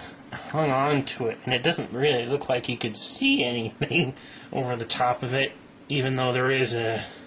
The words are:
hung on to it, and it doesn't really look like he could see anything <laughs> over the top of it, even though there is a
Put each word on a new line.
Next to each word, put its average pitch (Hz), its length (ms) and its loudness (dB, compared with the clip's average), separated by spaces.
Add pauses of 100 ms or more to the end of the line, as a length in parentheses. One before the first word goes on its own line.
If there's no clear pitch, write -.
(500)
hung 151 200 2
on 135 340 2
to - 220 0
it, 110 180 -2
and 127 100 0
it 123 80 0
doesn't 139 300 0
really 127 340 2
look 143 220 -2
like 123 180 0
he 123 100 -2
could 110 200 -4
see 269 480 2
anything 123 720 0 (200)
<laughs> - 180 -18
over 127 240 -2
the 113 80 -4
top 123 380 2
of 123 100 -4
it, 135 200 2 (360)
even 131 280 0
though 127 160 2
there 127 180 2
is 131 240 2
a 113 300 -2 (220)